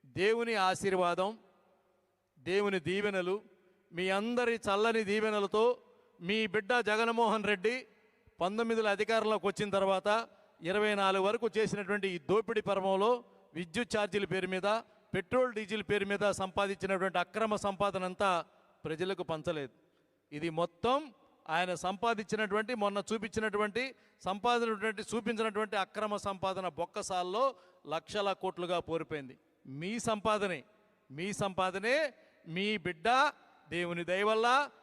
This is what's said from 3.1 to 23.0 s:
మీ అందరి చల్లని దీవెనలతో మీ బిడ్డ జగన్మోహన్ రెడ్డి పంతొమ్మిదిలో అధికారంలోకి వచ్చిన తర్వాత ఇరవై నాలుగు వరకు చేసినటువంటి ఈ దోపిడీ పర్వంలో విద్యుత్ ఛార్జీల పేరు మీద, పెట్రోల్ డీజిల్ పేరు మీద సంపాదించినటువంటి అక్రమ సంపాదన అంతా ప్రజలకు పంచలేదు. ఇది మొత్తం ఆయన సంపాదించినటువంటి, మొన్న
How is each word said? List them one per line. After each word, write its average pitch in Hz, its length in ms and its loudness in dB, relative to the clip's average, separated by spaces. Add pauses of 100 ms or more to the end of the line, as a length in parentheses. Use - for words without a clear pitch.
మీ 175 120 -4 (140)
అందరి 240 360 0 (120)
చల్లని 220 440 2
దీవెనలతో 214 540 2 (560)
మీ 190 180 -2 (160)
బిడ్డ 214 180 0 (160)
జగన్మోహన్ 220 600 2
రెడ్డి 208 240 0 (680)
పంతొమ్మిదిలో 220 560 0
అధికారంలోకి 214 540 0
వచ్చిన 208 260 -4
తర్వాత 190 320 2 (640)
ఇరవై 208 300 2
నాలుగు 190 280 4
వరకు 233 180 0 (100)
చేసినటువంటి 208 580 0
ఈ 175 40 -4 (120)
దోపిడీ 220 380 2
పర్వంలో 196 420 2 (460)
విద్యుత్ 175 380 -4
ఛార్జీల 202 380 0
పేరు 185 220 -2
మీద, 185 140 0 (460)
పెట్రోల్ 240 420 2
డీజిల్ 208 340 -4
పేరు 202 220 2
మీద 202 120 0 (180)
సంపాదించినటువంటి 190 840 0
అక్రమ 214 320 -2 (100)
సంపాదన 196 440 -2
అంతా 190 200 0 (540)
ప్రజలకు 175 460 -4
పంచలేదు. 156 440 -4 (580)
ఇది 156 180 -4 (100)
మొత్తం 233 380 0 (480)
ఆయన 180 260 0 (140)
సంపాదించినటువంటి, 214 840 -2 (120)
మొన్న 202 140 0 (120)